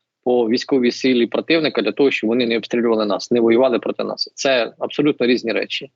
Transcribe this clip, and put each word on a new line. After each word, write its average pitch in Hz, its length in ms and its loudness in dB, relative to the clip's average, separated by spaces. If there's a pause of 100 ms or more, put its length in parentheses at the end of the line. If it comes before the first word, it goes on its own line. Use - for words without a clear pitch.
(260)
по 123 240 2
військовій 120 420 0
силі 120 360 2
противника 135 540 -2
для 104 100 -2
того, 135 200 2
щоб - 160 -2
вони 120 180 0
не 113 120 -2
обстрілювали 113 480 0
нас, 101 260 -4
не 120 80 2
воювали 117 400 4
проти - 240 -6
нас. 104 320 -8
Це 123 440 -2
абсолютно 143 480 -2
різні 117 240 0
речі. 104 440 -6